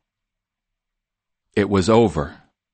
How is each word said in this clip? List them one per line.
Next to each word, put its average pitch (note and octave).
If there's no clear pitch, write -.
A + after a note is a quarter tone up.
It G2+
was G2
over. G2